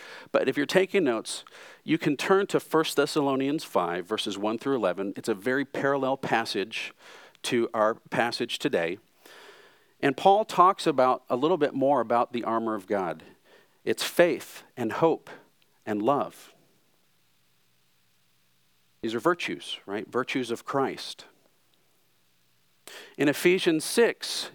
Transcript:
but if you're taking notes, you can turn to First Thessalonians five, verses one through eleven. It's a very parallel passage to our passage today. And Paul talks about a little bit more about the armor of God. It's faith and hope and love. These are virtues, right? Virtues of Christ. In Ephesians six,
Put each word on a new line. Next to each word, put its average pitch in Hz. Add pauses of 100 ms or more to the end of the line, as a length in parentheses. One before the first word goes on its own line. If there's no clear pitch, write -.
(300)
but -
if 131
you're 143
taking 185
notes, 113 (380)
you 160
can 147
turn 196
to 143
First -
Thessalonians 139
five, 87
verses 104
one 110
through 139
eleven. 95
It's -
a 113
very 127
parallel 135
passage - (480)
to 117
our 110
passage -
today. 92 (1040)
And 135
Paul 202
talks 185
about 131
a 131
little 156
bit 147
more 135
about 120
the 120
armor 113
of 98
God. 90 (640)
It's -
faith - (140)
and 117
hope - (560)
and 104
love. 123 (2500)
These 110
are 120
virtues, -
right? 101
Virtues 123
of 113
Christ. - (1900)
In 139
Ephesians 175
six, -